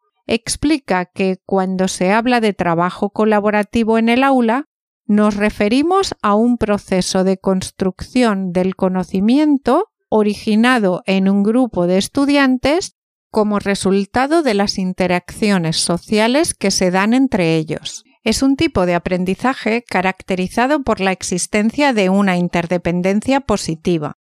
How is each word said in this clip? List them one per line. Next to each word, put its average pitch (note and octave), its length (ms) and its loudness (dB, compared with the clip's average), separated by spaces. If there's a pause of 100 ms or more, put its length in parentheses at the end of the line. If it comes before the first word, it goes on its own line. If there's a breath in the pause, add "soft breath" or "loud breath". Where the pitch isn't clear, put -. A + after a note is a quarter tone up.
(260)
explica A3 800 -2
que F#3+ 380 -4
cuando F#3+ 440 -2
se F#3 240 0
habla A#3 280 2
de A3 120 0
trabajo F3 580 -2
colaborativo G#3+ 880 0
en A3+ 100 2
el B3 160 2
aula, C4 400 2 (420)
nos G#3 300 2
referimos B3+ 880 0
a G#3 120 2
un A#3 240 2
proceso G3 640 -2
de F#3+ 160 0
construcción F#3+ 1160 -2
del F#3 220 0
conocimiento A#3+ 1120 0 (220)
originado G#3+ 1000 0
en F#3+ 220 2
un G3+ 140 2
grupo A3 440 0
de F3+ 120 2
estudiantes C#4 1000 0 (340)
como G#3 280 0
resultado G3+ 840 0
de B3 120 0
las G3+ 240 -2
interacciones F#3 1000 -2
sociales A3 800 0
que - 160 -2
se F#3+ 200 0
dan G3 240 0
entre G3 420 2
ellos. - 480 -8 (200 soft breath)
Es A3+ 180 -2
un C4+ 140 2
tipo C4+ 300 0
de F3+ 80 0
aprendizaje F#3 880 -2
caracterizado F#3+ 1000 -2
por G#3+ 180 -2
la F#3+ 120 0
existencia A3 800 -2
de G#3 160 2
una F#3+ 280 2
interdependencia F3+ 1040 -2
positiva, E3 800 -4